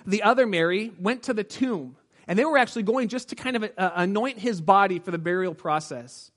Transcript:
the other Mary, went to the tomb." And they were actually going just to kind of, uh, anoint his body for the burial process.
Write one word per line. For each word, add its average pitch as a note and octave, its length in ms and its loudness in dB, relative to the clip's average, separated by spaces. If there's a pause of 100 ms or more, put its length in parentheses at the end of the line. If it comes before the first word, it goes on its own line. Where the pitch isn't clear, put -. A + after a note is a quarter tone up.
the G#3 160 0
other A#3+ 240 6
Mary, F#3 520 0
went A3+ 260 -2
to B3+ 100 -4
the G#3 100 -2
tomb." F3+ 540 -4 (280)
And F3+ 120 0
they C#4 80 4
were D#4 100 2
actually A#3 280 2
going A3+ 240 2
just A#3+ 200 -8
to - 60 -12
kind B3+ 220 -6
of, G#3+ 80 -2 (120)
uh, F3+ 200 0
anoint G#3 420 0
his G3+ 240 -2
body F#3+ 360 4
for F3+ 120 -8
the E3+ 80 -4
burial F3 360 -2
process. D3+ 840 -6